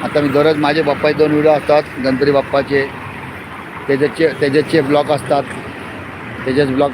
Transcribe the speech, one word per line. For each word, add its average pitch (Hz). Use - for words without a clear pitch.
आता -
मी 147
दररोज 147
माझे 151
बाप्पाचे 143
दोन 151
व्हिडिओ 151
असतात, 151
गणपती 135
बाप्पाचे, 139
तेजसचे, 143
तेजसचे 147
ब्लॉग 143
असतात, 139
तेजस 135
ब्लॉग 135